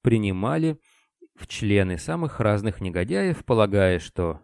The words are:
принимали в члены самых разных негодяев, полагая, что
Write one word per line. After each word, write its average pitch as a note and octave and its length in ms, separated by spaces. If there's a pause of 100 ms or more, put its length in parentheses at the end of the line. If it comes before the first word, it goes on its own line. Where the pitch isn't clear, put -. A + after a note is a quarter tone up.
принимали A#2 760 (560)
в - 120
члены G2 500
самых D#3+ 440
разных G#2 420
негодяев, A2+ 640
полагая, G2 560
что E2+ 440